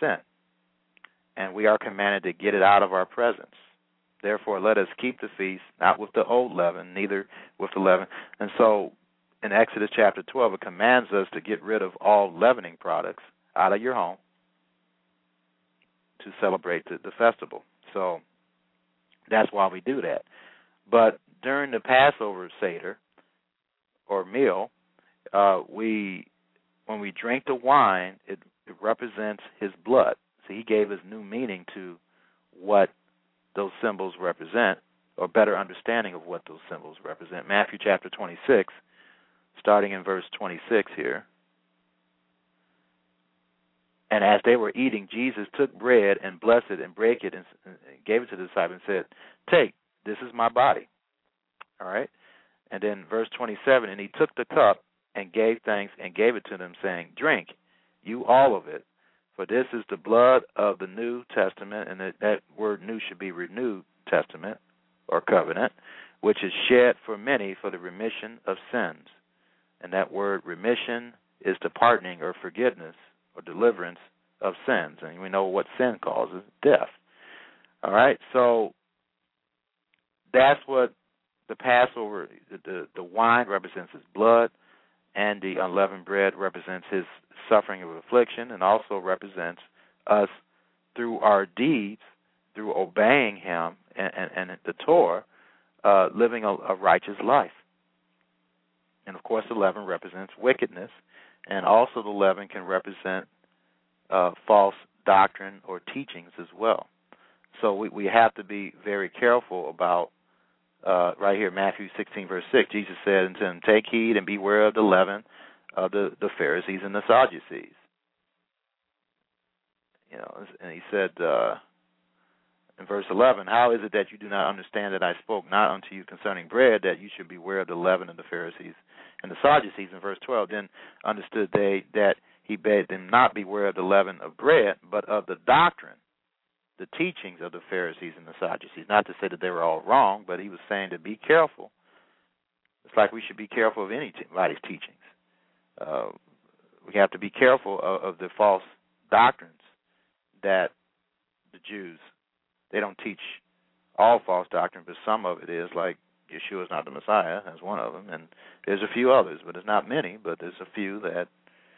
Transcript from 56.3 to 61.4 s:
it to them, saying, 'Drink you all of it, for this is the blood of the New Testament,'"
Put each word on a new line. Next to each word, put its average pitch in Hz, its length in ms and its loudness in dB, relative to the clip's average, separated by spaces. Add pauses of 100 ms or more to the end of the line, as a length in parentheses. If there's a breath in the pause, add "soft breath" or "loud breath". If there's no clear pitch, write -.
it 98 140 -12
to 101 60 -12
them, 90 260 -16
saying, 87 340 -8
'Drink 127 320 -4 (560)
you 113 220 -10
all 131 280 6
of 85 140 -8
it, 78 160 -14 (500)
for 95 100 -10
this 117 300 -2
is 113 160 -8
the 101 80 -6
blood 120 440 4 (140)
of 98 220 0
the 95 80 -10
New 117 360 -10 (120)
Testament,'" 101 560 -4